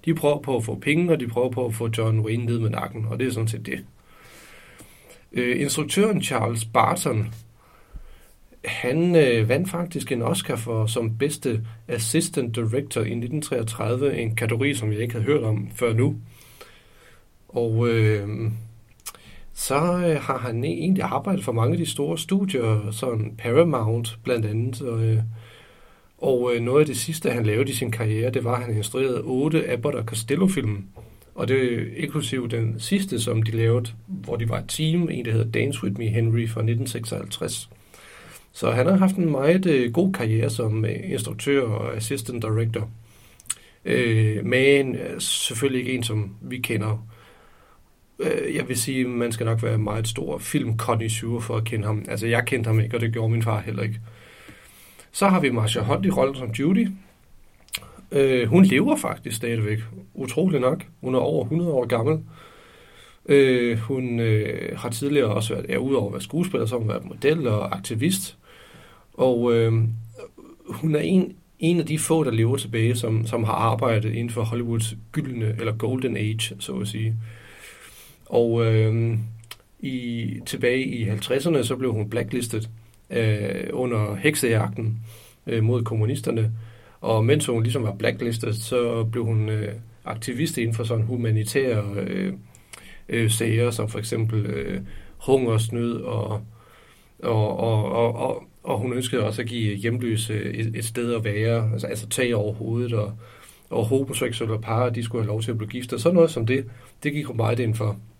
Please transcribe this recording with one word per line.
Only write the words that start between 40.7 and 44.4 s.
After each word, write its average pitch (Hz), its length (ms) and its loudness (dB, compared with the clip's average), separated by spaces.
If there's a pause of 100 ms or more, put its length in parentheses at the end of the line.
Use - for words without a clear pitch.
øh, - 260 -4
instruktør 135 500 0
og 104 340 -2
assistant 117 480 -6
director. 113 460 0 (960)
Øh, 110 600 4